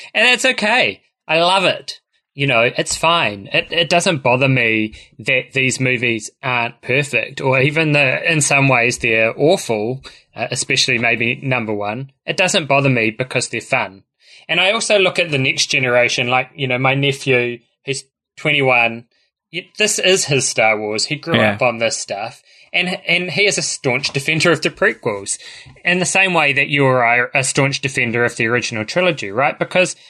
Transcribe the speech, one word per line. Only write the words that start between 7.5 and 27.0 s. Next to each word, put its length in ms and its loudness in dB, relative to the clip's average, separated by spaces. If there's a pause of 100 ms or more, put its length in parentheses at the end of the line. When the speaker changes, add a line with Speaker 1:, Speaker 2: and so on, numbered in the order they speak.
Speaker 1:
even 320 2
the, 400 2
in 80 2
some 300 2
ways 300 2
they're 380 2
awful, 640 0 (320)
uh, 160 -6
especially 480 -2
maybe 460 0
number 300 -2
one. 380 -6 (140)
It 120 -4
doesn't 300 0
bother 220 4
me 220 2
because 380 -4
they're 100 -6
fun. 440 -4 (440)
And 140 0
I 100 2
also 260 2
look 220 2
at 120 0
the 60 0
next 300 0
generation, 640 2
like, 260 0
you 140 -4
know, 80 0
my 180 2
nephew, 640 0 (260)
who's 200 -8 (320)
twenty-one. 680 0 (460)
Y-, 140 -10 (100)
this 220 0
is 260 2
his 220 0
Star 320 2
Wars. 260 -4
He 120 -6
grew 180 -4
Speaker 2:
Yeah. 200 4
Speaker 1:
up 60 -6
on 180 0
this 180 -2
stuff. 440 -10 (300)
And, 160 -2 (180)
and 240 -2
he 160 0
is 120 0
a 40 -4
staunch 500 -4
defender 420 0
of 80 -2
the 80 -2
prequels, 680 -4 (460)
in 160 0
the 60 0
same 280 2
way 200 2
that 160 0
you 160 2
are 480 4